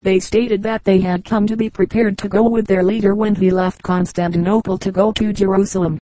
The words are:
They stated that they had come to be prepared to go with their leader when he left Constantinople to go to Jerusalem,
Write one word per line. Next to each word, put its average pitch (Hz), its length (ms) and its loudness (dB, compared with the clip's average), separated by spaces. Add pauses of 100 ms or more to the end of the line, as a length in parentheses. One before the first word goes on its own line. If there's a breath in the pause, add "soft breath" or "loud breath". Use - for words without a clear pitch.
They 190 180 2
stated 214 440 -2
that 220 200 -4
they 190 160 4
had 180 240 -2
come 208 240 0
to 220 80 -2
be 220 140 -2
prepared 214 480 0
to - 100 -8
go 208 220 2
with 226 180 0
their 185 160 2
leader 202 320 2
when 214 180 0
he 185 160 2
left 185 320 -2
Constantinople 180 1000 0
to 196 120 -4
go 196 220 0
to 214 180 -2
Jerusalem, 190 720 0